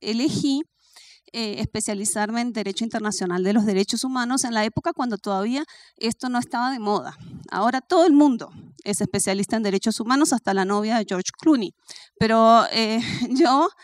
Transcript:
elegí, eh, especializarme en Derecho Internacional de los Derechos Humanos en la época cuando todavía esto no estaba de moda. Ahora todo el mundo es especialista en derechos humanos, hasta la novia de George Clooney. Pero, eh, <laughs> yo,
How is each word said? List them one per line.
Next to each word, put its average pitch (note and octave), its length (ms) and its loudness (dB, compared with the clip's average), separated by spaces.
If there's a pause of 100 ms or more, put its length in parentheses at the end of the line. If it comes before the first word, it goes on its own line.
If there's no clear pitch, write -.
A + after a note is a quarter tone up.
elegí, C4+ 640 -2 (680)
eh, A3 260 -6
especializarme G#3+ 840 -4
en A#3+ 120 -4
Derecho G3 320 -4
Internacional G3+ 580 -4
de G3 100 0
los G#3+ 140 2
Derechos G#3 380 -2
Humanos B3+ 400 -2
en A#3+ 100 -6
la G#3+ 100 0
época C#4 280 -4
cuando A#3+ 260 -4
todavía A3 460 -4 (320)
esto A3+ 320 -4
no B3 100 -2
estaba A#3+ 320 -4
de C4+ 80 -6
moda. G3+ 380 -4 (340)
Ahora A#3+ 300 0
todo F4+ 260 4
el E4 60 6
mundo C#4 400 4 (320)
es G3+ 160 -4
especialista G3 560 -2
en A3+ 80 -2
derechos G3+ 340 -2
humanos, C4+ 340 2
hasta G3+ 220 -2
la F#3+ 100 2
novia G#3 340 0
de G#3 100 -4
George F#3+ 280 -4
Clooney. B3 380 2 (460)
Pero, A3+ 500 6
eh, A3+ 300 -2
<laughs> A#3 300 -4
yo, C4+ 380 4 (160)